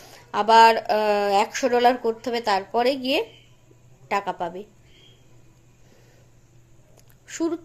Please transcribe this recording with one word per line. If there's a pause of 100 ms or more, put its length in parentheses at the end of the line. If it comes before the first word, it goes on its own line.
(340)
আবার,
আহ,
একশো
ডলার
করতে
হবে,
তারপরে
গিয়ে (840)
টাকা
পাবে। (2750)
শুরুর